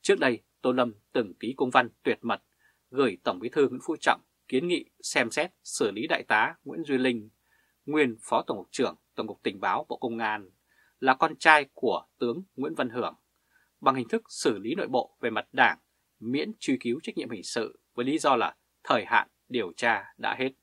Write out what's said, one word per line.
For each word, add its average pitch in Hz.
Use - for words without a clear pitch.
Trước 196
đây, 127
Tô 131
Lâm 123
từng 107
ký 117
công 131
văn 123
tuyệt 117
mật 113
gửi 127
Tổng -
Bí 117
thư 139
Nguyễn 127
Phú -
Trọng -
kiến 143
nghị -
xem 120
xét 160
xử -
lý 104
Đại -
tá 117
Nguyễn 165
Duy 143
Linh, 120
nguyên 139
Phó 123
Tổng 127
cục 90
trưởng 104
Tổng 87
cục -
Tình 101
báo 98
Bộ -
Công 117
an, 107
là 131
con 123
trai 151
của 101
tướng 123
Nguyễn 151
Văn 127
Hưởng, 113
bằng 135
hình 123
thức 226
xử 117
lý 113
nội -
bộ -
về 120
mặt 107
đảng, 120
miễn 131
truy 131
cứu 123
trách -
nhiệm -
hình 98
sự -
với 123
lý 147
do 143
là 98
thời 110
hạn 107
điều 113
tra 113
đã 107
hết 131